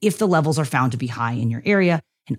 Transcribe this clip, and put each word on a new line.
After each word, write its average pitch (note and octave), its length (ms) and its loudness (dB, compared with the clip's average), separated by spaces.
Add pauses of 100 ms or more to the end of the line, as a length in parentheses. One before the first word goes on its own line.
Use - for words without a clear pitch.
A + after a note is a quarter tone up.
if G#3 160 2
the G#3+ 80 2
levels D#3+ 320 2
are D#3 60 0
found C3 260 0
to A2+ 80 -6
be B2 80 -4
high A#2 280 -4
in A#2 160 -2
your A#2 140 -6
area, F3+ 360 2 (280)
an - 100 -4